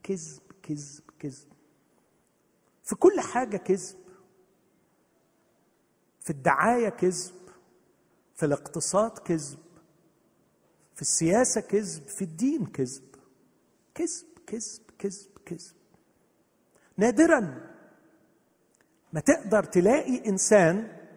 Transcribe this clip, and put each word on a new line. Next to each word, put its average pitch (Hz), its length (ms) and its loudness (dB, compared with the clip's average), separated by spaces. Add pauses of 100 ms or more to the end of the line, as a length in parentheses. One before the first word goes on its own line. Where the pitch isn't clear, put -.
كذب، 160 380 -10 (220)
كذب، 147 400 -12 (160)
كذب. 135 280 -14 (1400)
في - 120 -8
كل 381 240 6
حاجة 233 380 -4
كذب، - 400 -2 (2250)
في - 100 -8
الدعاية 165 600 2
كذب، 185 440 -2 (1000)
في 160 100 -2
الاقتصاد 185 720 -2
كذب، 143 420 -6 (1400)
في - 60 -18
السياسة 202 600 0
كذب، 190 460 -4
في - 140 -12
الدين 196 440 -2
كذب. - 440 -8 (840)
كذب، - 320 -6 (200)
كذب، - 340 -12 (180)
كذب، - 300 -8 (160)
كذب. - 300 -16 (1200)
نادرا 233 720 2 (1400)
ما 156 60 -6
تقدر 214 440 2
تلاقي 233 680 2
إنسان 196 680 4 (200)